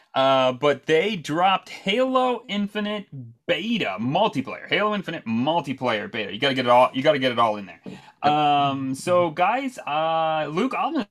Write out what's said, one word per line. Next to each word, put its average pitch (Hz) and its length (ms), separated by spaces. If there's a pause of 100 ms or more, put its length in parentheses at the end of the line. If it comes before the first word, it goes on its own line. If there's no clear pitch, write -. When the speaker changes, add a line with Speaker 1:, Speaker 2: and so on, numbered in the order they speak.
(140)
Speaker 1:
Uh, 131 380
but 135 340
they 175 300
dropped 175 520
Halo 254 800
Infinite 208 580 (400)
beta 160 540
multiplayer. 131 680
Halo 208 260
Infinite 170 300
multiplayer 120 840
beta. 110 220
You 104 60
gotta 139 160
get 127 120
it 123 40
all. 123 240
You 131 80
gotta 151 160
get 131 140
it 113 80
all 110 160
in 101 100
there. 85 180
Speaker 2:
Yep. - 480
Speaker 1:
Um, 143 640
so 175 360
guys, 226 480
uh, 160 720
Luke, 214 280
I'm 233 160
gonna 247 160